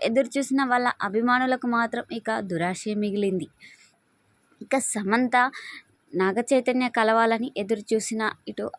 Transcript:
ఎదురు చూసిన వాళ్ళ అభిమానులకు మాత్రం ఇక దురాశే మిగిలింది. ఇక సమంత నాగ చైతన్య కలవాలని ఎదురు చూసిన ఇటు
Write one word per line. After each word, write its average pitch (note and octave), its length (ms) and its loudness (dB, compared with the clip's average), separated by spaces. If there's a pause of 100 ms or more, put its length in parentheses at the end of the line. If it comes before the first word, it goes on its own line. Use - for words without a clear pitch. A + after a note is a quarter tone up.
ఎదురు A#3+ 300 2
చూసిన C4+ 300 0
వాళ్ళ B3 240 2 (140)
అభిమానులకు B3 680 2
మాత్రం A#3 440 0
ఇక A3+ 280 -4
దురాశే F3+ 540 -2
మిగిలింది. G3+ 560 -2 (1120)
ఇక - 220 -4
సమంత A3+ 520 0 (800)
నాగ F#3+ 260 0
చైతన్య B3+ 500 2
కలవాలని A3+ 580 2 (100)
ఎదురు G#3 260 -2 (100)
చూసిన A3 300 -2 (240)
ఇటు G#3+ 180 -8 (140)